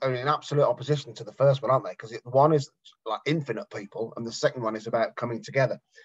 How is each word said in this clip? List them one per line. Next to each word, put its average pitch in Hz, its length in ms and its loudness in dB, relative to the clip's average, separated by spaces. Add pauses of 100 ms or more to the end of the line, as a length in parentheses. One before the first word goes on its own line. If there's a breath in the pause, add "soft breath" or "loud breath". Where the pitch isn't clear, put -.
are 131 140 0
in 127 140 -2
absolute 147 360 2
opposition 139 520 0
to 117 80 -12
the - 80 -14
first 135 280 4
one, 127 100 -2
aren't 127 140 4
they? 92 100 -8
'Cause - 180 -14
it, - 120 -10
one 135 300 6
is, 139 160 0 (340)
like, 107 220 -4
infinite 135 420 -2
people, 110 480 -10
and 113 100 -8
the 113 60 -8
second 127 300 -2
one 110 140 -2
is 107 100 -10
about 113 280 0
coming 117 280 -6
together. 127 360 0 (260 soft breath)